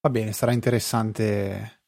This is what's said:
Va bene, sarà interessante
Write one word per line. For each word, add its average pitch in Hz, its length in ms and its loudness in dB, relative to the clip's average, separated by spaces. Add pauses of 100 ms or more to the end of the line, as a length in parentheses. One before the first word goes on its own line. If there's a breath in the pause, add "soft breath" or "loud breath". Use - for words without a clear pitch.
Va 151 100 4
bene, 110 180 0
sarà 120 220 2
interessante 110 1400 0